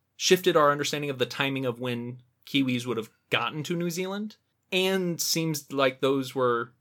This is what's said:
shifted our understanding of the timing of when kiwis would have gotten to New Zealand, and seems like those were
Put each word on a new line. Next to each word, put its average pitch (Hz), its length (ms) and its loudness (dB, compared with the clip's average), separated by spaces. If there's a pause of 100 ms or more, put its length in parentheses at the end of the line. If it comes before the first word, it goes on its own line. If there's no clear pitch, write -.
(160)
shifted 180 400 4
our 147 140 8
understanding 147 400 -2
of 131 80 -6
the 123 80 2
timing 135 400 -2
of 117 140 -4
when 123 380 -6 (280)
kiwis 123 400 0
would 117 100 -2
have 110 140 -6 (200)
gotten 120 340 0
to 175 120 -4
New 175 140 -2
Zealand, 190 460 -8 (340)
and 185 500 0
seems 160 520 -2
like 135 280 2
those 135 340 0
were 123 460 0